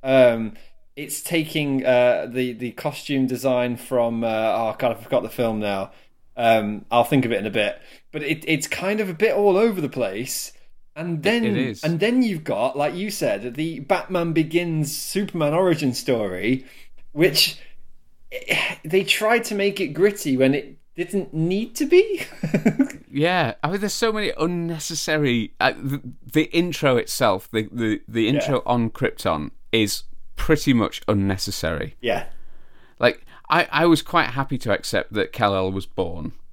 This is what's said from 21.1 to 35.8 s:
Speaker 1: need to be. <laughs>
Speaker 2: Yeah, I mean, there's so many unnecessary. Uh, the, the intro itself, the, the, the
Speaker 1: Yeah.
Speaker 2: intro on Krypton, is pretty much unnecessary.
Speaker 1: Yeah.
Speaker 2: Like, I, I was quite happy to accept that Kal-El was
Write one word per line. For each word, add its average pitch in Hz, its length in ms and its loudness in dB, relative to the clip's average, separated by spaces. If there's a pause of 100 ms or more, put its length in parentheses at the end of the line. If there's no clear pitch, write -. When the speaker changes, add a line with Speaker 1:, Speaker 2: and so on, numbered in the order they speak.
Speaker 1:
need 180 440 -2
to 294 100 0
be. 370 400 4
<laughs> - 360 -2 (520)
Speaker 2:
Yeah, 156 480 2
I 156 80 0
mean, 196 100 -2
there's 202 120 -2
so 226 180 2
many 214 280 -2
unnecessary. 156 1200 0
Uh, 131 160 4
the, 139 240 -6 (320)
the 156 120 4
intro 160 520 2
itself, 104 540 0
the, 107 200 0
the, 110 380 0
the 113 140 0
Speaker 1:
Yeah. 110 80 4
Speaker 2:
intro 139 340 2
on 117 240 2
Krypton, - 640 -2 (220)
is 110 320 2 (320)
pretty 147 360 2
much 113 360 0
unnecessary. 98 920 -2
Speaker 1:
Yeah. 113 260 -2 (720)
Speaker 2:
Like, - 260 2 (260)
I, 165 220 4
I 160 140 4
was 160 160 6
quite 165 280 2
happy 135 280 -4
to 107 140 -2
accept - 420 -2
that 98 180 0
Kal-El 95 400 2
was 95 140 -4